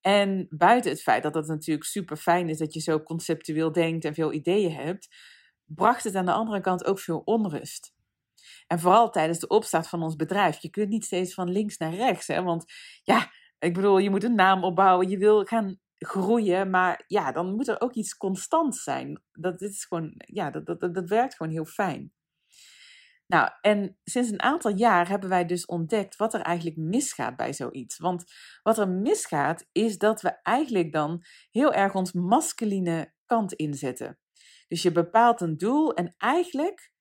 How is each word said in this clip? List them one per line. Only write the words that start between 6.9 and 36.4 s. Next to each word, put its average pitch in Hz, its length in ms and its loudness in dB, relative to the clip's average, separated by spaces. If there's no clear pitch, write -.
veel 165 260 -6
onrust. 202 720 -4
En 170 140 -2
vooral 196 300 6
tijdens 165 280 0
de - 80 -8
opstart 185 420 2
van 170 140 -4
ons 160 140 -4
bedrijf. 160 420 0
Je 165 120 -14
kunt 202 180 -4
niet 220 160 -2
steeds 185 300 -4
van 180 160 -4
links 208 260 -2
naar 160 180 -4
rechts, 226 320 0
hè, - 160 -2
want 170 220 -2
ja, - 280 2
ik 175 160 0
bedoel, 196 240 6
je 196 120 4
moet 190 140 0
een 240 100 2
naam 190 300 6
opbouwen, 185 440 4
je 190 100 -2
wil 208 260 6
gaan 202 340 -2
groeien, 190 720 0
maar 185 360 2
ja, 170 260 -2
dan 180 220 -4
moet 247 140 -4
er - 120 -2
ook 247 140 -4
iets - 220 -6
constants 226 680 -2
zijn. 135 400 -8
Dat, 175 260 -6
dit 196 120 -8
is - 140 -12
gewoon, 165 320 -6
ja, 170 340 -6
dat, - 160 -10
dat, 170 140 -6
dat, 175 140 -4
dat 180 140 -6
werkt 233 280 0
gewoon 160 160 -6
heel 160 120 -4
fijn. 151 480 -6
Nou, 160 220 4
en 202 440 0
sinds 247 260 -2
een 202 120 -6
aantal 247 340 0
jaar 190 320 4
hebben 196 200 -4
wij 180 160 2
dus 175 220 -4
ontdekt 175 500 -4
wat 220 180 -2
er 208 60 -2
eigenlijk 165 360 -4
misgaat 160 600 -2
bij 120 160 -4
zoiets. - 460 -10
Want 175 260 -4
wat 220 160 2
er 202 100 2
misgaat, 180 840 -2
is 208 260 0
dat 220 220 2
we - 220 -4
eigenlijk 214 500 0
dan 156 320 -2
heel 277 220 2
erg 196 220 2
ons 185 180 -2
masculine 185 1040 0
kant 226 260 0
inzetten. 135 680 -6
Dus 170 140 -4
je 180 100 4
bepaalt 226 480 4
een 165 160 -2
doel 269 380 0
en 175 220 -4
eigenlijk 320 840 -2